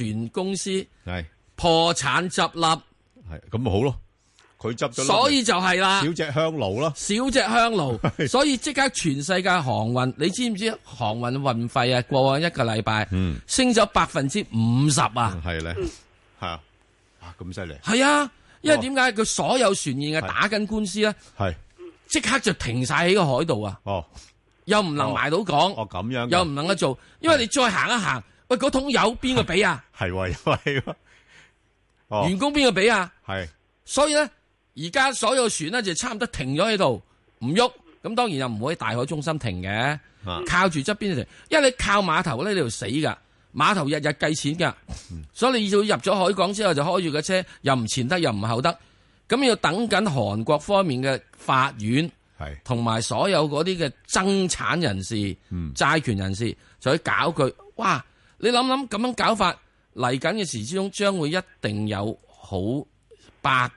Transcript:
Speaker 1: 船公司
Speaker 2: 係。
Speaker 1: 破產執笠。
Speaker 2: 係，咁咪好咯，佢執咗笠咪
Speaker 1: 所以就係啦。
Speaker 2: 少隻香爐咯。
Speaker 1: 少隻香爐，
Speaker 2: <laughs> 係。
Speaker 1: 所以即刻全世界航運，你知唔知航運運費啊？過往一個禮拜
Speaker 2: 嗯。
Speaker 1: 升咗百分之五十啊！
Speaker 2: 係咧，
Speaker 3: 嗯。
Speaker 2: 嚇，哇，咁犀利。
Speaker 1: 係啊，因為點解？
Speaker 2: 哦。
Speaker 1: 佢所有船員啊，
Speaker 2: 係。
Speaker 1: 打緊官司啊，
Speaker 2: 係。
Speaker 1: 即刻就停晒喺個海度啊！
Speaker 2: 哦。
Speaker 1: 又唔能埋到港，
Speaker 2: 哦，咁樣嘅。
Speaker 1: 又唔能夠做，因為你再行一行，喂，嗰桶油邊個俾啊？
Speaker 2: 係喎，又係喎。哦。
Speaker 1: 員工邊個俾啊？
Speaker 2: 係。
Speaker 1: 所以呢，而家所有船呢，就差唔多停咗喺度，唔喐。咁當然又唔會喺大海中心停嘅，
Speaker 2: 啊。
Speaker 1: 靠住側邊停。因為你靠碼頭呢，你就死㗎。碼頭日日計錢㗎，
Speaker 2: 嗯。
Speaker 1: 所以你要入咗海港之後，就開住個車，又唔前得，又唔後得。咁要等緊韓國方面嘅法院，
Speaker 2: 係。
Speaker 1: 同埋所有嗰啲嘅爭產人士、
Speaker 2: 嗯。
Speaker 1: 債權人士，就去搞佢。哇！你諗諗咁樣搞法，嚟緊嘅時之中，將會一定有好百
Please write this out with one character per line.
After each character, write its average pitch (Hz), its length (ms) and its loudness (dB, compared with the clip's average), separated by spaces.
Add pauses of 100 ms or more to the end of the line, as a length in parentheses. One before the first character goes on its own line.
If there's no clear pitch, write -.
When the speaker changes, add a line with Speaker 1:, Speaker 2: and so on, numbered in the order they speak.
(120)
Speaker 1:
船 113 180 -4
公 190 260 -4
司 196 140 -6 (360)
Speaker 2:
係。 90 180 -6 (320)
Speaker 1:
破 165 380 4
產 151 380 0
執 165 220 0
笠。 165 280 0 (500)
Speaker 2:
係， 78 80 -12 (120)
咁 107 80 -2
咪 95 120 -2
好 92 100 2
咯， 131 140 0 (640)
佢 113 140 -6
執 131 180 -4
咗 127 120 -6
笠 135 40 -4
咪 202 80 4
Speaker 1:
所 262 160 4
以 269 120 4
就 208 120 2
係 185 240 2
啦。 190 240 4
Speaker 2:
少 165 100 0
隻 151 180 -4
香 160 240 0
爐 107 240 -2
咯。 151 160 0
Speaker 1:
少 233 360 -2
隻 262 80 2
香 226 340 2
爐， 139 300 0
Speaker 2:
<laughs> - 140 2
係。 147 100 -2
Speaker 1:
所 262 180 4
以 269 120 2
即 285 160 -6
刻 277 160 2
全 143 340 -4
世 185 180 0
界 165 80 0
航 120 420 0
運， 127 260 0
你 160 120 0
知 240 200 -2
唔 214 60 -4
知 220 280 -4
航 110 340 -4
運 120 220 -2
運 120 300 -2
費 123 260 2
啊？ 123 140 2
過 135 120 4
往 135 200 4
一 170 80 0
個 139 140 -2
禮 113 180 0
拜 107 300 0
Speaker 2:
嗯。 92 360 0
Speaker 1:
升 254 260 2
咗 214 140 4
百 165 180 2
分 139 220 -2
之 196 260 -2
五 117 360 4
十 135 100 2
啊！ 110 460 0
Speaker 2:
係 82 160 -2
咧， 85 180 -6
Speaker 3:
嗯。 - 100 -4 (520)
Speaker 2:
嚇， 170 180 -6 (640)
哇， 87 180 -20
咁 87 160 -12
犀 104 60 -10
利。 82 120 -10 (100)
Speaker 1:
係 240 220 2
啊， 294 260 2 (300)
因 - 100 2
為 294 80 6
點 262 160 -4
解？ 262 60 2
Speaker 2:
哦。 254 120 2
Speaker 1:
佢 214 120 0
所 190 320 0
有 202 160 4
船 135 260 -4
員 156 220 -2
啊， - 60 -4
Speaker 2:
係。 - 0 -
Speaker 1:
打 170 220 0
緊 214 160 -2
官 214 200 -2
司 208 200 -2
啊， 208 100 0 (220)
Speaker 2:
係。 190 180 -2 (520)
Speaker 1:
即 - 120 0
刻 226 200 0
就 208 140 0
停 123 320 -4
晒 151 220 2
喺 185 60 6
個 151 240 4
海 165 80 0
度 127 160 -2
啊！ 98 220 -6
Speaker 2:
哦。 95 220 -4 (600)
Speaker 1:
又 208 160 2
唔 165 140 -2
能 110 180 0
埋 120 160 0
到 170 140 0
港， 170 300 2
Speaker 2:
哦， 110 160 -6
咁 92 180 -6
樣 123 200 -4
嘅。 - 20 -4
Speaker 1:
又 180 140 4
唔 151 100 -4
能 143 140 -4
夠 196 80 2
做， 139 240 -2 (220)
因 320 80 0
為 311 80 6
你 233 100 0
再 247 220 2
行 156 200 0
一 233 120 0
行， 135 220 -2 (260)
喂， 247 80 2
嗰 269 120 2
桶 269 220 0
油 220 80 2 (220)
邊 254 140 0
個 226 60 2
俾 190 240 2
啊？ 160 180 -2 (140)
Speaker 2:
係 92 140 -4
喎， 92 180 -2
又 139 240 0
係 135 280 -2
喎。 160 120 -6 (1160)
哦。 107 180 2
Speaker 1:
員 185 100 2
工 285 160 0
邊 277 180 4
個 185 100 2
俾 226 120 6
啊？ 185 180 0 (140)
Speaker 2:
係。 95 220 -4 (380)
Speaker 1:
所 285 240 2
以 - 40 0
呢， 294 160 2 (460)
而 156 140 -8
家 269 220 2
所 233 240 0
有 247 140 2
船 156 220 -6
呢， 247 100 -2
就 190 120 -4
差 247 180 -6
唔 214 80 -8
多 240 80 -2
停 135 280 -4
咗 175 100 2
喺 220 120 0
度， 135 240 2 (380)
唔 117 80 -4
喐。 226 240 2 (320)
咁 202 120 -8
當 247 120 2
然 156 100 -4
又 131 100 -2
唔 110 120 -6
會 135 160 -2
喺 - 20 -10
大 113 120 -6
海 120 160 -2
中 151 160 -4
心 156 180 -4
停 90 220 -4
嘅， 92 80 -6 (560)
Speaker 2:
啊。 90 200 -4
Speaker 1:
靠 185 220 4
住 156 120 -2
側 202 160 -2
邊 196 200 -2
停。 120 100 -2 (240)
因 311 120 4
為 269 80 6
你 247 80 -2
靠 202 240 2
碼 170 200 2
頭 135 220 -2
呢， 208 80 -2
你 196 60 0
就 127 120 0
死 - 160 -8
㗎。 127 300 -2 (380)
碼 160 220 4
頭 160 100 0
日 143 80 0
日 151 140 -2
計 147 280 -2
錢 147 220 -4
㗎， 160 160 0 (380)
Speaker 2:
嗯。 82 120 -12 (100)
Speaker 1:
所 247 240 2
以 220 60 2
你 202 60 0
要 202 100 4
入 202 220 2
咗 190 120 0
海 196 200 2
港 190 200 0
之 208 140 -2
後， 175 60 4
就 143 100 0
開 185 220 0
住 151 60 -2
個 151 100 -2
車， 185 240 0 (160)
又 135 140 2
唔 117 120 0
前 120 200 -2
得， 180 120 0
又 147 120 2
唔 101 100 -4
後 113 200 -2
得。 170 160 0 (500)
咁 269 180 2
要 226 120 4
等 202 300 0
緊 196 160 2
韓 113 400 0
國 147 160 2
方 196 260 2
面 127 160 -2
嘅 135 180 0 (180)
法 139 420 2
院， 123 300 0 (280)
Speaker 2:
係。 73 160 -10 (120)
Speaker 1:
同 117 180 -2
埋 113 180 0
所 127 280 -2
有 156 180 2
嗰 143 160 -2
啲 185 140 -2
嘅 156 120 -2 (180)
爭 190 420 2
產 143 320 -2
人 101 220 -2
士、 101 320 -4 (140)
Speaker 2:
嗯。 82 240 -6
Speaker 1:
債 151 280 2
權 113 160 -2
人 95 180 -4
士， 110 180 -4 (280)
就 131 100 0
去 151 120 2
搞 - 100 -2 (180)
佢。 147 220 0 (220)
哇！ 160 280 0 (340)
你 214 120 0
諗 247 160 2
諗 262 240 -2
咁 202 80 -4
樣 240 180 -2
搞 214 200 2
法， 190 180 2 (420)
嚟 127 220 0
緊 160 160 0
嘅 208 160 -2
時 107 160 -6
之 151 100 -6
中， 190 160 -2
將 202 260 0
會 147 120 -2
一 175 80 0 (240)
定 104 260 -2
有 104 300 -4 (100)
好 - 300 -8 (840)
百 127 360 2